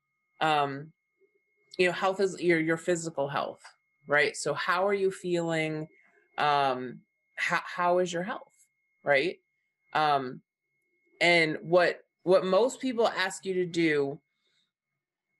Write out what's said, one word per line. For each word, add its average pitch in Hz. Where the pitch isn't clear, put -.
um, 147
you 180
know, 175
health 190
is 190
your, 170
your 165
physical 165
health, 117
right? 147
So -
how 180
are 202
you 190
feeling? 165
Um, 135
how, 175
how 175
is 180
your 170
health, -
right? 143
Um, 143
and 165
what, 170
what 185
most 208
people 233
ask 185
you 190
to 180
do 156